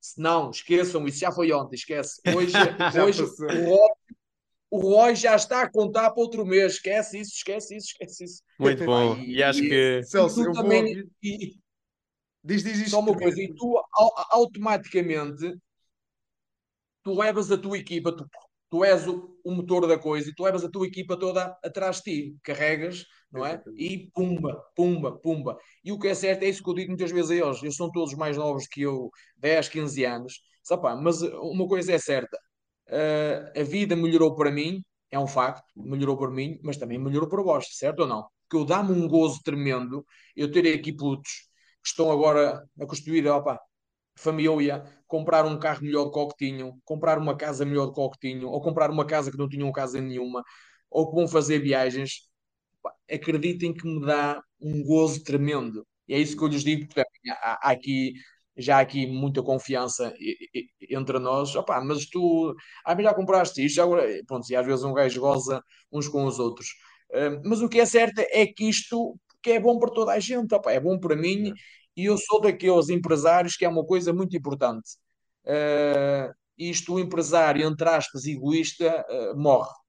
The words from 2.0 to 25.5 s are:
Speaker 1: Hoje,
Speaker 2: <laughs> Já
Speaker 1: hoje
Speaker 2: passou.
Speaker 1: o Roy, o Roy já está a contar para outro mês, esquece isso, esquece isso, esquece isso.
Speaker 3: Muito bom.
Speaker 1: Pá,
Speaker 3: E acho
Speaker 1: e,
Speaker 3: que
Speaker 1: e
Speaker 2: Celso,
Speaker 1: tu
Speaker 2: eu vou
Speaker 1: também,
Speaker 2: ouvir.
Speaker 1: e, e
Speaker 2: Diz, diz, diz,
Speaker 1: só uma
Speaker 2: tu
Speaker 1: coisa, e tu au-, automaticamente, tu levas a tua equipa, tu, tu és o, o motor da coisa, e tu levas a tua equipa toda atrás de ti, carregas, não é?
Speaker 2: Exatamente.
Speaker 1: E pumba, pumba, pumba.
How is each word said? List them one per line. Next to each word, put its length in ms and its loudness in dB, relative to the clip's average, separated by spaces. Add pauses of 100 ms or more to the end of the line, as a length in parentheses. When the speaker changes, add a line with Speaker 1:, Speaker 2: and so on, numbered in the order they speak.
Speaker 1:
Hoje, 380 2
Speaker 2:
<laughs> 300 0
Já 120 6
Speaker 1:
hoje 180 2
Speaker 2:
passou. 240 -6
Speaker 1:
o 220 0
Roy, 200 10 (840)
o 100 0
Roy 340 8
já 200 4
está 280 2
a 80 -4
contar 400 2
para 100 -2
outro 240 -2
mês, 280 4
esquece 460 -4
isso, 160 -12
esquece 420 -8
isso, 100 -14
esquece 380 -14
isso. 180 -18 (160)
Speaker 3:
Muito 240 2
bom. 320 4
Speaker 1:
Pá, 60 -10
Speaker 3:
E 220 -2
acho 160 4
Speaker 1:
e, 100 2
Speaker 3:
que 300 4
Speaker 1:
e 40 -8
Speaker 2:
Celso, 320 2
Speaker 1:
tu 140 2
Speaker 2:
eu 60 -2
vou 80 -2
Speaker 1:
também, 200 6
Speaker 2:
ouvir. 240 -4 (160)
Speaker 1:
e, 220 -6
e 100 -14 (880)
Speaker 2:
Diz, 200 -2
diz, 160 -4
diz, 120 -2
Speaker 1:
só 80 2
uma 140 2
Speaker 2:
tu 60 -2
Speaker 1:
coisa, 220 0
e 140 -8
tu 220 0 (160)
au-, 200 6 (180)
automaticamente, 1200 0 (1500)
tu 100 -4
levas 380 0
a 60 2
tua 200 -4
equipa, 380 -4
tu, 100 -14 (440)
tu 140 2
és 240 6
o, 360 -8
o 80 -6
motor 360 0
da 100 6
coisa, 320 -4
e 60 -14
tu 80 -8
levas 200 0
a 60 -6
tua 180 -4
equipa 300 -8
toda 460 -4
atrás 340 -4
de 60 -14 (280)
ti, 120 -20
carregas, 640 -4 (260)
não 140 -6
é? 80 -4
Speaker 2:
Exatamente. 320 -12
Speaker 1:
E 280 -10
pumba, 500 -4 (120)
pumba, 440 0
pumba. 380 -4 (260)